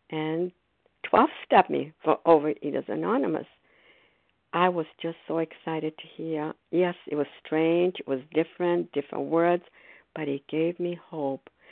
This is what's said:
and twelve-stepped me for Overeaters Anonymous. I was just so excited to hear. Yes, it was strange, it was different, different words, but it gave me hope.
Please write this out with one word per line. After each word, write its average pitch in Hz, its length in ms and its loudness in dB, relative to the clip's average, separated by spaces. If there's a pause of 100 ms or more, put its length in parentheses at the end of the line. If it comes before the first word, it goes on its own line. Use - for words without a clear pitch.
(100)
and 160 420 -4 (500)
twelve-stepped - 680 4
me 143 220 -4 (100)
for 156 240 2
Overeaters 147 640 2
Anonymous. 180 580 -2 (1040)
I 180 160 4
was 175 180 -2 (160)
just 165 140 -6 (100)
so 165 120 -2
excited 160 600 -6
to - 80 -18
hear. 160 480 -8 (160)
Yes, 175 240 2 (140)
it 147 80 -4
was 143 100 0 (180)
strange, 170 540 2
it - 80 -12
was 131 140 -2 (120)
different, 175 600 -2
different - 320 -6
words, 170 400 2 (500)
but 156 140 -6
it 139 200 -6
gave 165 300 -2
me 175 200 -4 (120)
hope. 139 400 -6 (220)